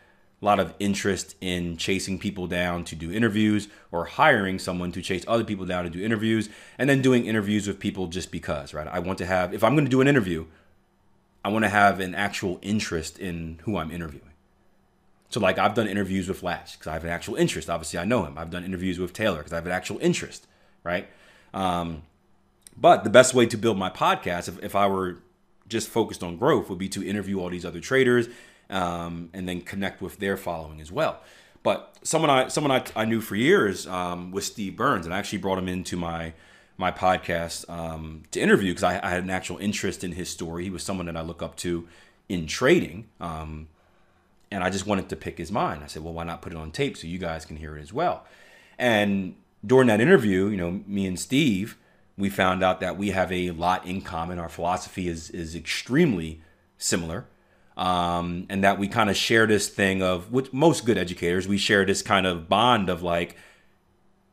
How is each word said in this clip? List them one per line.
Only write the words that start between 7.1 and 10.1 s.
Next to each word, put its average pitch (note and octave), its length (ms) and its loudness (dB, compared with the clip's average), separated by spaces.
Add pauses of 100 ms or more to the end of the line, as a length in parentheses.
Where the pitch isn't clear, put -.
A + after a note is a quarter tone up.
interviews G#2 420 0
with F#2+ 120 -4
people F#2+ 260 -2
just F2 260 -6
because, D2+ 400 -6
right? D#2 160 -8
I F2+ 120 -4
want F2+ 180 -4
to F#2 80 -6
have, F#2 300 0
if A2 80 -2
I'm A#2 120 6
gonna D3 140 4
do C3 120 6
an C3+ 60 6
interview, F2+ 380 2 (1000)